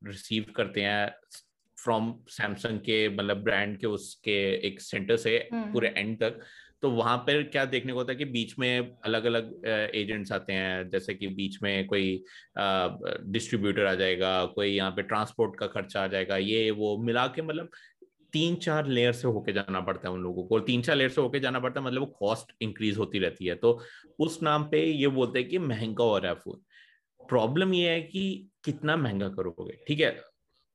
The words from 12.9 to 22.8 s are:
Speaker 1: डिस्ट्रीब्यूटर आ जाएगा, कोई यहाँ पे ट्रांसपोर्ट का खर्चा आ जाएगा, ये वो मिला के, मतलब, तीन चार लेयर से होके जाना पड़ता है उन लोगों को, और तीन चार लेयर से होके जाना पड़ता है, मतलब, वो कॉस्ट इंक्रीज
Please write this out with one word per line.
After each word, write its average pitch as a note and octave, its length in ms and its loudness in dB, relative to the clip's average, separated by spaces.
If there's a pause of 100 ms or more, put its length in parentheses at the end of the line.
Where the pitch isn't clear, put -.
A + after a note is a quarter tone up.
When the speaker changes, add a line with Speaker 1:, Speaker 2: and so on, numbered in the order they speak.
Speaker 1:
डिस्ट्रीब्यूटर G2+ 600 0
आ F#2+ 80 4
जाएगा, F#2 520 2
कोई G2+ 220 0
यहाँ F#2+ 240 0
पे G2+ 100 -4
ट्रांसपोर्ट G#2+ 580 0
का G#2 80 -2
खर्चा G2 360 -4
आ F#2+ 40 0
जाएगा, F#2+ 300 0
ये A2 340 2
वो G#2 260 0
मिला A#2 300 2
के, C3 140 -6
मतलब, D#3+ 280 -6 (640)
तीन E3+ 220 2
चार D#3 320 0
लेयर A#2+ 240 4
से B2 160 -2
होके G#2+ 260 0
जाना F#2+ 280 -2
पड़ता F#2 280 -4
है F#2 60 -4
उन F#2 60 -6
लोगों F2+ 220 -4
को, A2 120 2
और G#2+ 80 4
तीन B2 180 2
चार D3 140 2
लेयर C3 140 4
से C#3+ 120 0
होके C3 180 0
जाना C3 200 0
पड़ता B2+ 200 -4
है, C3+ 60 -4
मतलब, B2+ 140 -2
वो C3+ 80 -2
कॉस्ट A2 440 -2 (100)
इंक्रीज G#2+ 360 -2